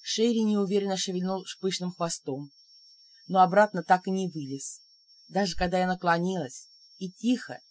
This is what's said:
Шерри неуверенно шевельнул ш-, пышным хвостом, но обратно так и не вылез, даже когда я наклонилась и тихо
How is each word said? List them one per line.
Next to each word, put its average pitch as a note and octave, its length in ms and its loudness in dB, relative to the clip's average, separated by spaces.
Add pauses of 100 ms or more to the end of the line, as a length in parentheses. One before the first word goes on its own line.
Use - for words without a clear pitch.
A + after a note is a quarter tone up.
Шерри A3+ 420 0
неуверенно G3+ 540 0
шевельнул F#3 480 -4
ш-, - 160 -12
пышным F3+ 320 -4
хвостом, D3 580 -6 (800)
но F#3 120 4
обратно F#3 440 4
так F#3 240 2
и - 20 -2
не F#3+ 180 -2
вылез, C#3 540 -10 (460)
даже F#3+ 260 0
когда F3+ 240 0
я F#3 80 2
наклонилась F3 840 -2 (300)
и F#3 120 -8
тихо A3 500 -2 (100)